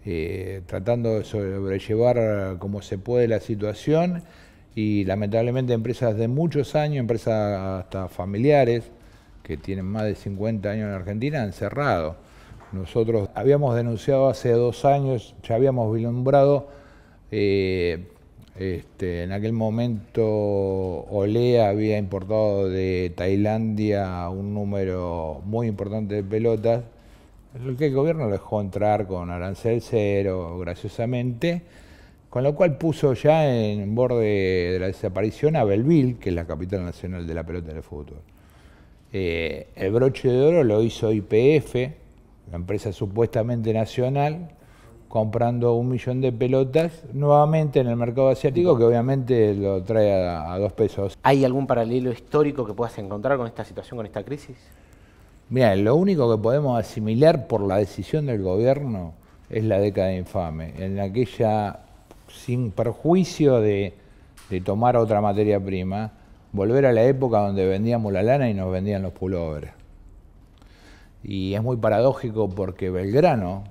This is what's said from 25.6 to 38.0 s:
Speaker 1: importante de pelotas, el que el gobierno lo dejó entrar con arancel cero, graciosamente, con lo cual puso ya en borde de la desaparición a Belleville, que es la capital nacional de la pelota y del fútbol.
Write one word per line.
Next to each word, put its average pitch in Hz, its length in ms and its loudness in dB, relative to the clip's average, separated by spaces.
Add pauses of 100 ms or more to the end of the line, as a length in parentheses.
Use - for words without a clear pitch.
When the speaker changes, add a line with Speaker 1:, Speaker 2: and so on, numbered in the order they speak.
Speaker 1:
importante 104 480 -4
de 104 80 -2
pelotas, 113 600 0 (800)
el 127 140 -8
que 151 120 0
el 135 60 -2
gobierno 151 300 0
lo 107 80 0
dejó 104 300 -4
entrar 104 440 0
con 90 220 -6
arancel 95 540 -2
cero, 98 760 -2
graciosamente, 120 1000 -4 (680)
con 127 160 -2
lo 147 100 2
cual 156 240 2
puso 151 340 2
ya 151 340 4
en 104 480 0
borde 123 300 2 (480)
de 92 60 0
la 92 80 -2
desaparición 104 680 -2
a 135 100 2
Belleville, 123 520 4
que - 140 -6
es 87 40 0
la 85 120 -4
capital 90 360 -6
nacional 87 440 -8
de 80 80 -6
la 82 100 -6
pelota 82 260 -10
y 78 40 -12
del 78 80 -12
fútbol. 73 380 -14 (920)